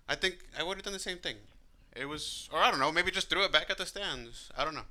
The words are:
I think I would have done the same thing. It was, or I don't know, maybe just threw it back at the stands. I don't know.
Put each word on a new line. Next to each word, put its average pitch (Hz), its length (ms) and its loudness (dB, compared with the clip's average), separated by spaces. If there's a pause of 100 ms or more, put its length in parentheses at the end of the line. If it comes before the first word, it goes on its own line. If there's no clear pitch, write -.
I 143 80 0
think 180 240 -2 (180)
I 156 60 -2
would 190 140 -4
have 190 60 -12
done 202 100 -6
the 190 60 -8
same 180 180 -6
thing. 139 200 -8 (580)
It 131 100 -6
was, - 460 -8
or 156 80 2
I 226 120 10
don't 151 80 2
know, 147 120 4
maybe 180 180 4
just 185 200 0
threw 180 160 4
it 180 60 2
back 160 180 4
at 196 80 0
the 190 80 -2
stands. 135 720 -8
I 135 80 2
don't 156 100 -2
know. 110 160 -8